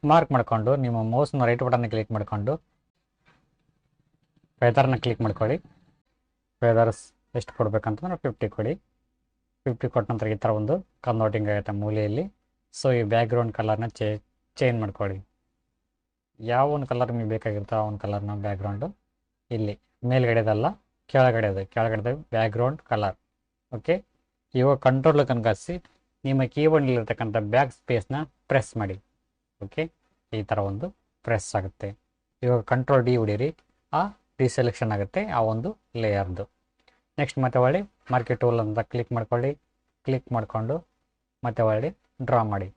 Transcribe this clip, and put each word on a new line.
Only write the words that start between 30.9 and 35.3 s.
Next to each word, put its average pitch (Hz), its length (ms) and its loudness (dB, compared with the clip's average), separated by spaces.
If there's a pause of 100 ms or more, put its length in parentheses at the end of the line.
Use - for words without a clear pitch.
ಪ್ರೆಸ್ 110 300 -2
ಆಗುತ್ತೆ. 98 340 -4 (540)
ಇವಾಗ 123 200 2
ಕಂಟ್ರೋಲ್ 127 420 2
ಡಿ 123 120 4
ಹೊಡೀರಿ, 110 320 0 (440)
ಆ 156 100 0 (340)
ಡಿಸೆಲೆಕ್ಷನ್ 120 560 0
ಆಗುತ್ತೆ 101 360 -2
ಆ 139 160 0